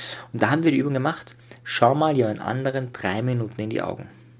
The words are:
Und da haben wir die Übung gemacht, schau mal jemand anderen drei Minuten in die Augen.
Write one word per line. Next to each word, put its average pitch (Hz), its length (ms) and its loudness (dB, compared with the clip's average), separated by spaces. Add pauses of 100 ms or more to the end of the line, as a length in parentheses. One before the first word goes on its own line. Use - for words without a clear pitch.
(320)
Und 120 100 -4
da 110 80 4
haben 160 140 2
wir 160 60 4
die 135 80 4
Übung 139 160 0
gemacht, 135 420 -4 (280)
schau 123 300 4
mal 151 220 4
jemand 110 240 2
anderen 131 540 -4
drei 180 260 -2
Minuten 120 400 -2
in 110 100 -4
die - 120 -2
Augen. - 260 -8 (320)